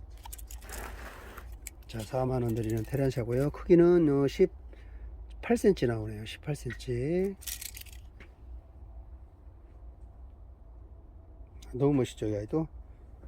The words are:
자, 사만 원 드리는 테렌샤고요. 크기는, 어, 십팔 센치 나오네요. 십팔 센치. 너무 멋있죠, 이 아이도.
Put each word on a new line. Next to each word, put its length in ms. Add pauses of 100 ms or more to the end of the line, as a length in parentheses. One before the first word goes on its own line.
(1900)
자, 120
사만 420
원 120
드리는 280
테렌샤고요. 680
크기는, 600
어, 180
십팔 1300
센치 300
나오네요. 400
십팔 280
센치. 800 (4000)
너무 220
멋있죠, 320
이 100
아이도. 320 (600)